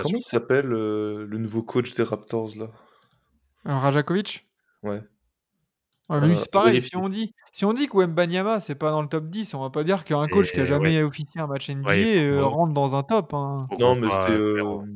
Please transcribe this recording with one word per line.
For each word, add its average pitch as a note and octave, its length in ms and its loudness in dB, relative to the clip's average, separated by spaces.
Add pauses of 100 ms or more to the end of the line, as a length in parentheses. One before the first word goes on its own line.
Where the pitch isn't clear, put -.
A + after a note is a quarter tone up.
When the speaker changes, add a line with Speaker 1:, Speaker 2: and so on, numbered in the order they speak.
Speaker 1:
Comment F#2+ 80 0
Speaker 2:
sûr. A3 80 -2
Speaker 1:
il B3+ 60 -8
s'appelle, B2+ 480 0
euh, G#2+ 540 -2
le G#2+ 120 -8
nouveau A2+ 260 -4
coach B2 300 -2
des A#2+ 100 0
Raptors, A2 520 -6
là ? A2 120 -10 (1000)
Speaker 3:
Euh, C#3+ 100 -2
Rajakovic ? C#3+ 680 0 (380)
Speaker 1:
Ouais. G#2 180 -6 (1080)
Speaker 3:
Ouais, D3 120 0
lui, D3+ 140 6
Speaker 1:
Euh, - 20 0
Speaker 3:
c'est - 160 -2
pareil. G#3 220 6
Speaker 1:
vérifier. C3 160 0
Speaker 3:
Si F3+ 60 -8
on F#3 120 -2
dit, G#3 260 -6 (160)
si - 140 -4
on G#3 80 4
dit C4 160 0
que - 80 0
Wembanyama, F3+ 640 2
c'est D3 160 -8
pas D#3 160 0
dans D#3 100 0
le D3+ 60 -4
top D#3+ 200 -4
dix, G3+ 260 -8
on C#3 60 -6
va C3 100 -6
pas D3+ 120 -2
dire F3 220 0
qu'un D3+ 240 0
coach F#3 240 2
qui F3 80 -2
a - 20 2
Speaker 2:
Et - 40 0
Speaker 3:
jamais D#3 320 2
Speaker 2:
ouais. D#3 40 2
Speaker 3:
officié D3+ 380 -6
un D#3 80 -4
match C#3 200 -6
N C#3 140 -6
B C#3 40 -4
A, - 20 -2
Speaker 2:
Ouais, G3+ 160 4
faut E3 320 4
Speaker 3:
euh, C#3 60 2
Speaker 2:
qu'on C#3 80 4
Speaker 3:
rentre D#3+ 240 0
dans C#3 200 0
un C#3 80 0
top, F#3 320 0
hein. C#3 340 -4
Speaker 2:
faut - 100 -8
Speaker 1:
Non, B2 160 6
Speaker 2:
qu'on B2+ 80 -2
Speaker 1:
mais A2 80 2
Speaker 2:
soit G2 120 2
Speaker 1:
c'était, F#2+ 140 2
Speaker 2:
clair, G#2+ 300 0
Speaker 1:
euh, G2+ 180 -4
Speaker 2:
hein. G#2 120 -10